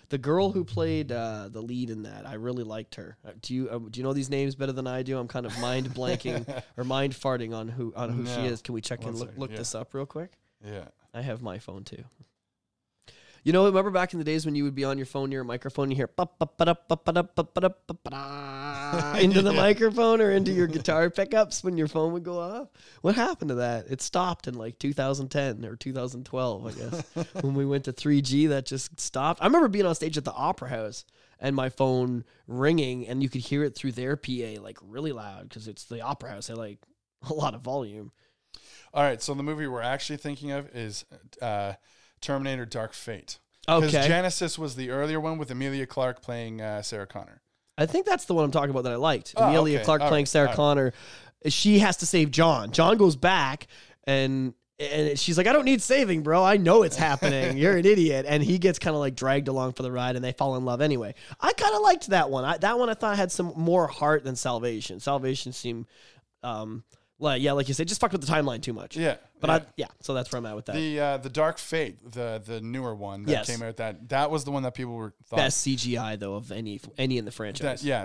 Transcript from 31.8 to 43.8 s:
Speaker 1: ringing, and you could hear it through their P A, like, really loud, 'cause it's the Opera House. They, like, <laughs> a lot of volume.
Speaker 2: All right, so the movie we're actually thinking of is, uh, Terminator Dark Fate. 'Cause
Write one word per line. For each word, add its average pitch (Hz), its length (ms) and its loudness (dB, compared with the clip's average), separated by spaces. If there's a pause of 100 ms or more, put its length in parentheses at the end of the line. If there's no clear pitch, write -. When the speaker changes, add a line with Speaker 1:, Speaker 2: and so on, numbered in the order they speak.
Speaker 1:
ringing, 127 580 0
and 127 160 -2
you 135 60 2
could 127 140 -6
hear 143 200 -2
it 139 140 -2
through 135 160 -4
their 123 240 -4
P 123 260 -6
A, 110 180 -10
like, 104 220 -18
really 131 300 -8
loud, 104 380 -14
'cause 110 180 -16
it's 101 160 -16
the 117 160 -12
Opera 131 300 -8
House. 101 180 -12
They, 117 60 -12
like, 107 260 -12 (420)
<laughs> - 80 -8
a - 20 -4
lot 147 220 -2
of 110 60 -16
volume. 117 500 -8 (840)
Speaker 2:
All 143 120 2
right, 131 180 0
so 143 120 -4
the 139 100 -4
movie 151 240 -4
we're 123 140 -6
actually 139 340 -4
thinking 143 340 -10
of 143 240 -8
is, 110 300 -10 (360)
uh, 101 340 -4 (520)
Terminator 135 400 -4
Dark 113 260 -8
Fate. - 460 -12 (300)
'Cause 156 260 4